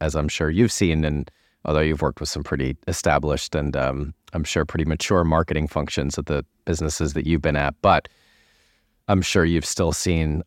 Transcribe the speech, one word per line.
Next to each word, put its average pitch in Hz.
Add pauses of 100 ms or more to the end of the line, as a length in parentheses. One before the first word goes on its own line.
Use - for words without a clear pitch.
as 78
I'm 76
sure 78
you've 110
seen, 80
and 73 (340)
although 76
you've 78
worked 69
with 71
some 76
pretty 65 (120)
established 73
and, 73
um, 69 (180)
I'm 82
sure 78
pretty 78
mature 85
marketing 80
functions 73
at 71
the 73 (200)
businesses 78
that 73
you've 78
been 78
at, 71
but 90 (1000)
I'm 101
sure 87
you've 82
still 82
seen 80